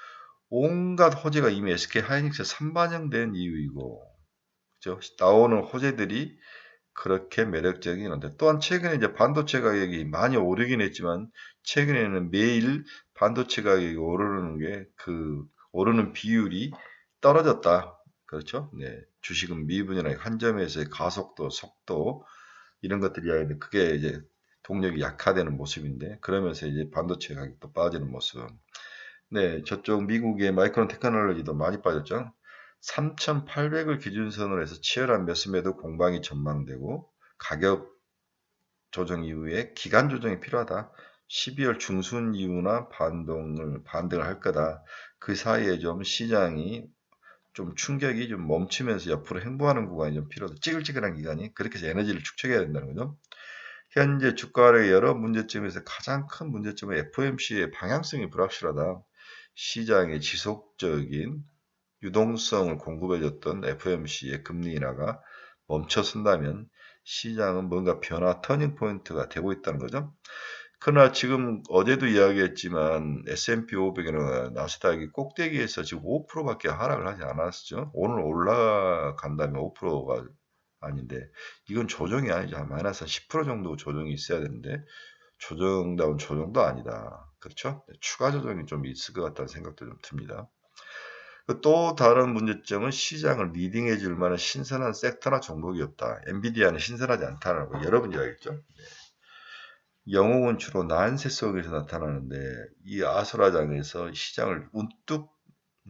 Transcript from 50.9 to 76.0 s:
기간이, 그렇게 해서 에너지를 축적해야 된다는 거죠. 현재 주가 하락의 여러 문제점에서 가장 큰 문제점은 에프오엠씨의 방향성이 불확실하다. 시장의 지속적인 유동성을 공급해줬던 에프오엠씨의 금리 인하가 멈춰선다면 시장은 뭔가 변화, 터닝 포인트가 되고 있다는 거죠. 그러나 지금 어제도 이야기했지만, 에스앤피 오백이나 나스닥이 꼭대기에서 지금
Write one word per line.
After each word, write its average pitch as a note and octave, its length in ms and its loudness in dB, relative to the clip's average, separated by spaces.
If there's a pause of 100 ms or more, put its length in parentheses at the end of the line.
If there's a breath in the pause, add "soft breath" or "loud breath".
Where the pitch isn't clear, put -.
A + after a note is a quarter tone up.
기간이, D#2 400 -6
그렇게 - 240 -6
해서 D#2+ 80 -6
에너지를 F#2 360 -2
축적해야 B2+ 360 -2
된다는 C#2+ 340 -4
거죠. B2+ 240 -8 (720 loud breath)
현재 C#3 460 4
주가 - 320 8
하락의 A2+ 240 10
여러 A#2+ 240 8
문제점에서 A2 680 -2
가장 C#3 440 -6
큰 D#3 240 -8
문제점은 G#2 460 -4
에프오엠씨의 A2 720 -2
방향성이 B2+ 580 -4
불확실하다. F2 720 -2 (540 loud breath)
시장의 F#2+ 640 2
지속적인 F2 1200 -4 (640)
유동성을 G#2+ 720 2
공급해줬던 D#2+ 840 -2
에프오엠씨의 C#2+ 800 -4
금리 E2+ 300 -6
인하가 C#2+ 480 -4 (460 loud breath)
멈춰선다면 F#2+ 1000 0 (380 loud breath)
시장은 G2 640 -2
뭔가 F2+ 320 0
변화, F2 400 0
터닝 D3 340 0
포인트가 F#2+ 540 -4
되고 F#2+ 240 -4
있다는 E2 260 -4
거죠. C3+ 340 -6 (640 loud breath)
그러나 C#3+ 340 8
지금 B2+ 560 0
어제도 B2+ 360 6
이야기했지만, F2 1200 4
에스앤피 A2+ 480 -2
오백이나 D#2 720 0
나스닥이 D2+ 580 -2
꼭대기에서 C#3 760 -4
지금 D#2 200 -8